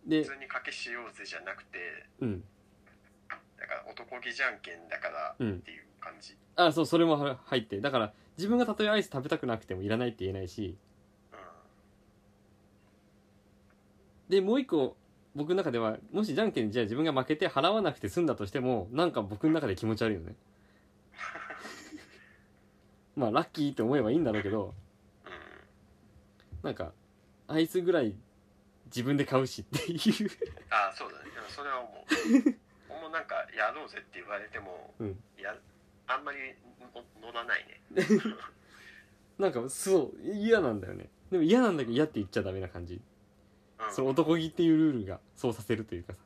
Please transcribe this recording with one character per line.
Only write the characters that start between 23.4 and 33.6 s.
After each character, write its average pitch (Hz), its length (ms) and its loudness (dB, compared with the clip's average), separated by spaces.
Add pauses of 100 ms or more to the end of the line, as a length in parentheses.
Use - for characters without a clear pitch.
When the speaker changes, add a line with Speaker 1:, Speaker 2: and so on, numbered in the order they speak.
Speaker 2:
ッ - 60 -12
キ 143 180 0
ー 135 40 -2
っ - 20 -10
て 117 80 0
思 120 140 4
え 135 60 4
ば 107 80 2
い 127 40 2
い 165 40 6
ん 170 60 4
だ 117 80 2
ろ 104 80 0
う - 20 -6
け 98 80 -2
ど、 101 240 -2 (500)
Speaker 1:
う - 40 -18
ん。 - 40 -14 (1300)
Speaker 2:
な 147 80 -4
ん 120 40 -4
か、 - 180 -8 (560)
ア 156 100 0
イ 165 80 4
ス 180 160 0
ぐ 175 100 2
ら 160 100 4
い 104 140 0 (680)
自 127 160 -4
分 139 140 2
で 139 80 2
買 131 160 2
う 131 60 0
し - 160 -10
っ - 20 -12
て - 280 -4
い - 20 -2
う。 160 40 -4 (720)
Speaker 1:
あ、 101 240 2
そ 135 120 -8
う 90 60 -12
だ 73 100 -18
ね。 101 80 -16
で 117 100 -14
も 107 80 -14
そ - 140 -10
れ 143 80 -6
は 127 100 -2
思 120 80 -10
う。 - 40 -18 (960)
Speaker 2:
<laughs> - 20 -18
Speaker 1:
俺 147 120 -12
も 160 80 -10
な 160 100 -2
ん - 60 -12
か、 - 200 -4 (100)
「や 107 160 2